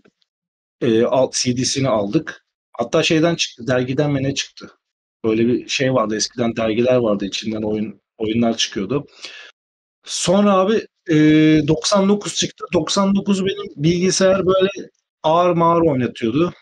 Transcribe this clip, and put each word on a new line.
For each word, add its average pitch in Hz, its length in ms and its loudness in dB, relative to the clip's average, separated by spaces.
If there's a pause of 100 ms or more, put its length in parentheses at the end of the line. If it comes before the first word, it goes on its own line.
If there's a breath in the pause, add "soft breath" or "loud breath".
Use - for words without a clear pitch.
(800)
e, 117 240 2
al-, 127 280 2
C 123 240 -2
D'sini 131 320 -2
aldık. 107 580 -2 (260)
Hatta - 300 -2
şeyden 165 320 2
çıktı, - 320 -8
dergiden 127 440 -2
mi 139 120 -2
ne 139 120 -2
çıktı? - 360 -12 (540)
Böyle 113 220 2
bir 123 220 -2
şey 131 260 -2
vardı, 107 220 0
eskiden 117 400 -4
dergiler 117 400 0
vardı, 104 280 0
içinden 110 380 -6
oyun, 107 380 -6 (180)
oyunlar 113 380 0
çıkıyordu. 113 500 -6 (960 loud breath)
Sonra 202 480 0
abi, 190 340 2 (240)
e, 156 60 4 (520)
doksan 196 400 0
dokuz 202 260 -2
çıktı. - 380 -6
Doksan 196 420 0
dokuz 190 300 0
benim - 320 -6
bilgisayar 180 680 2
böyle 190 440 0 (320)
ağır 175 340 2
mağır 170 240 4
oynatıyordu. 135 800 0